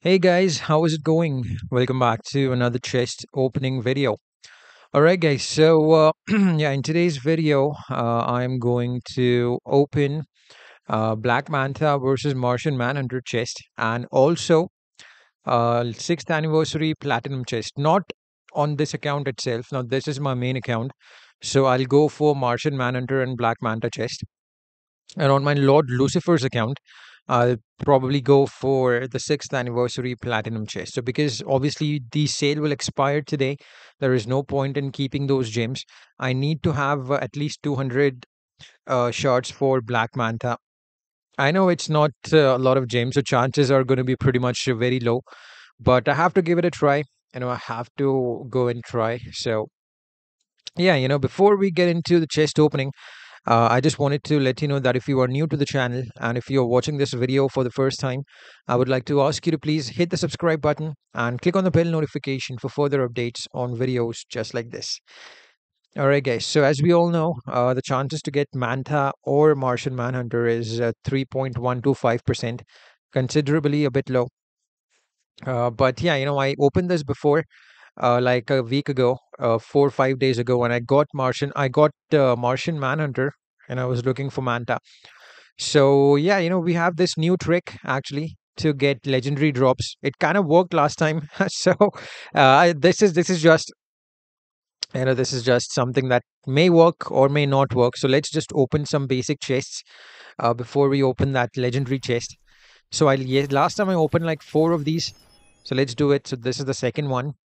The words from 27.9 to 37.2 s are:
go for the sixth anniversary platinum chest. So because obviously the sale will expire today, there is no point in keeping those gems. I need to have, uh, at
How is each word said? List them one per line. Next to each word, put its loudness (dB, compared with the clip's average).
go 4
for -2
the -6
sixth -4
anniversary -4
platinum -6
chest. -10
So -4
because -4
obviously -2
the 0
sale -2
will -2
expire -2
today, -4
there 0
is -2
no -2
point -4
in -4
keeping -4
those 0
gems. -4
I -2
need -2
to 0
have, -2
uh, 0
at -6